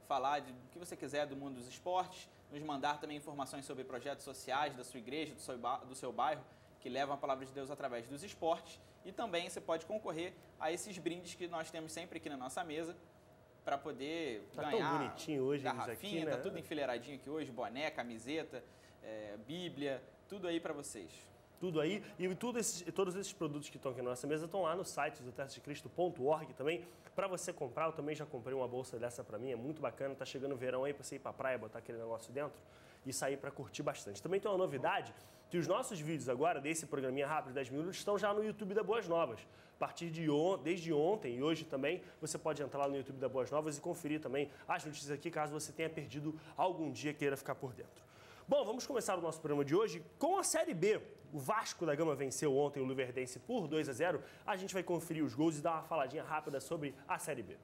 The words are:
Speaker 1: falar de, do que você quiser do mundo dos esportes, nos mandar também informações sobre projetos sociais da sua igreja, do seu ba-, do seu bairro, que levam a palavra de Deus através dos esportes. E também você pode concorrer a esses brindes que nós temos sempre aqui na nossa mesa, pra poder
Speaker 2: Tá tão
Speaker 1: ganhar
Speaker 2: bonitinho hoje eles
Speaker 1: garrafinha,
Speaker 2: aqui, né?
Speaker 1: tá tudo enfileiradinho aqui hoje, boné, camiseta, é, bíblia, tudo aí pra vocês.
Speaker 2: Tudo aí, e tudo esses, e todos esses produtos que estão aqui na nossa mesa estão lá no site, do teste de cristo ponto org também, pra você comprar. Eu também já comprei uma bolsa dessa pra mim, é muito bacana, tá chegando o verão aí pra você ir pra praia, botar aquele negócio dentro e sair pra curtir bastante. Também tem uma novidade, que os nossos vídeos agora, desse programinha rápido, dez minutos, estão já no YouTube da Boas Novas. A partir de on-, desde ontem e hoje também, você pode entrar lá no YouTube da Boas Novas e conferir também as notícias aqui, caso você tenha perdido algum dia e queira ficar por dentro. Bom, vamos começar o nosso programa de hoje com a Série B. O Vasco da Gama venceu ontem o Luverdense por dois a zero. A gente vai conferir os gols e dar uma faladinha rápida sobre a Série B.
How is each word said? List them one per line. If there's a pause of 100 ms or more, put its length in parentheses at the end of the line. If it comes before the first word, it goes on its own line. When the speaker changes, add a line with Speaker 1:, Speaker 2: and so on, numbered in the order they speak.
Speaker 1:
falar
de,
do
que
você
quiser
do
mundo
dos
esportes, (200)
nos
mandar
também
informações
sobre
projetos
sociais
da
sua
igreja,
do
seu
ba-,
do
seu
bairro, (380)
que
levam
a
palavra
de
Deus
através
dos
esportes. (240)
E
também
você
pode
concorrer (260)
a
esses
brindes
que
nós
temos
sempre
aqui
na
nossa
mesa, (680)
pra
poder
Speaker 2:
Tá
tão
Speaker 1:
ganhar
Speaker 2:
bonitinho
hoje
eles
Speaker 1:
garrafinha,
Speaker 2:
aqui,
né?
Speaker 1:
tá
tudo
enfileiradinho
aqui
hoje,
boné,
camiseta, (380)
é, (100)
bíblia, (240)
tudo
aí
pra
vocês. (500)
Speaker 2:
Tudo
aí, (160)
e
tudo
esses,
e
todos
esses
produtos
que
estão
aqui
na
nossa
mesa
estão
lá
no
site,
do
teste
de
cristo
ponto
org
também, (300)
pra
você
comprar.
Eu
também
já
comprei
uma
bolsa
dessa
pra
mim,
é
muito
bacana,
tá
chegando
o
verão
aí
pra
você
ir
pra
praia,
botar
aquele
negócio
dentro (480)
e
sair
pra
curtir
bastante.
Também
tem
uma
novidade, (380)
que
os
nossos
vídeos
agora,
desse
programinha
rápido,
dez
minutos,
estão
já
no
YouTube
da
Boas
Novas. (340)
A
partir
de
on-,
desde
ontem
e
hoje
também, (160)
você
pode
entrar
lá
no
YouTube
da
Boas
Novas
e
conferir
também (200)
as
notícias
aqui,
caso
você
tenha
perdido (180)
algum
dia
e
queira
ficar
por
dentro. (400)
Bom,
vamos
começar
o
nosso
programa
de
hoje (180)
com
a
Série
B. (280)
O
Vasco
da
Gama
venceu
ontem
o
Luverdense
por
dois
a
zero. (220)
A
gente
vai
conferir
os
gols
e
dar
uma
faladinha
rápida
sobre (120)
a
Série
B.